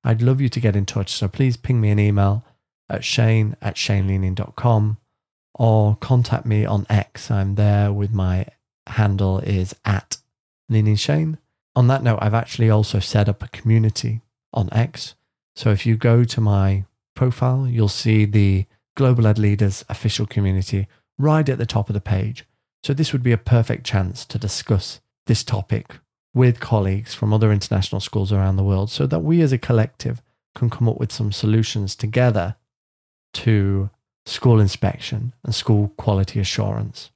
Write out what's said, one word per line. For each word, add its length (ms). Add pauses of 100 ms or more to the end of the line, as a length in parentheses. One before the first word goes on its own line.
I'd 180
love 200
you 80
to 100
get 160
in 100
touch, 280
so 160
please 260
ping 240
me 100
an 100
email 460 (440)
at 140
shane 580
at 160
shane 300
leaning 280
dot 200
com 420 (580)
or 400
contact 500
me 200
on 240
X. 420
I'm 240
there 380
with 180
my 340 (420)
handle 520
is 340 (120)
at 320 (500)
leaning 280
shane. 420 (380)
On 120
that 160
note, 180
I've 120
actually 360
also 300
set 300
up 120
a 60
community 720 (320)
on 180
X. 440 (400)
So 160
if 140
you 120
go 260
to 160
my 460 (300)
profile, 520
you'll 220
see 360
the 400 (300)
Global 320
Ed 120
Leaders 500
official 360
community 640 (300)
right 320
at 80
the 80
top 240
of 60
the 40
page. 460 (360)
So 120
this 180
would 120
be 100
a 40
perfect 480
chance 420
to 120
discuss 600 (260)
this 160
topic 560 (340)
with 280
colleagues 520
from 200
other 180
international 480
schools 320
around 240
the 80
world 260
so 180
that 120
we 220
as 100
a 60
collective 640 (340)
can 140
come 180
up 100
with 140
some 220
solutions 600
together 600 (800)
to 560 (360)
school 360
inspection 720 (100)
and 100
school 440
quality 420
assurance. 760